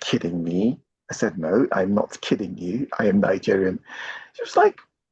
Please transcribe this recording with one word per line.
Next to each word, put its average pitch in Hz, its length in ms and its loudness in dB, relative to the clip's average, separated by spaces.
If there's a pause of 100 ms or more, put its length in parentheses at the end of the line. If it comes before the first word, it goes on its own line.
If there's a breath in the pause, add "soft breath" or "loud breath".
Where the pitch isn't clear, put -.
kidding 85 440 -2
me? 92 360 0 (300)
I - 40 -8
said, 98 240 -2
No, 92 340 2
I'm 95 220 0
not - 260 -2
kidding - 380 -2
you. 92 300 -4 (100)
I 113 80 0
am 101 140 4
Nigerian. 98 600 2 (540 loud breath)
She - 80 -12
was - 140 -6
like, 392 240 4 (320)